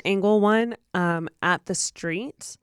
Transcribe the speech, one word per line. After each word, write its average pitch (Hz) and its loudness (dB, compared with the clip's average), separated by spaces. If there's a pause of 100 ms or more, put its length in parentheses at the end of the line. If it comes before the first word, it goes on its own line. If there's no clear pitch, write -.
angle 196 4
one, 220 2 (180)
um, 170 0 (140)
at 170 0
the 190 -4
street - -8